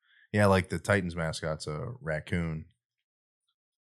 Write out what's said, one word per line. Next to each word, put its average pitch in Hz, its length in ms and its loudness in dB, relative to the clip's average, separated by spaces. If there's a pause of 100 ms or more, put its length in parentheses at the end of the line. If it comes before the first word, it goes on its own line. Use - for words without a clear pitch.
(340)
Yeah, 104 140 6
like, 95 220 6
the 87 100 -4
Titans 90 360 0
mascot's 80 520 -4
a 78 340 -8
raccoon. 78 640 -4 (1160)